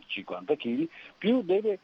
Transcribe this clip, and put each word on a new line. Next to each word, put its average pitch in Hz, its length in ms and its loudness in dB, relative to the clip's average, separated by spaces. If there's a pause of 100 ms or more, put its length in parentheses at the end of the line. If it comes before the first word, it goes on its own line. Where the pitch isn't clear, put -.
cinquanta 98 480 -4
chili, 269 340 -2 (300)
più 233 240 2
deve 196 420 2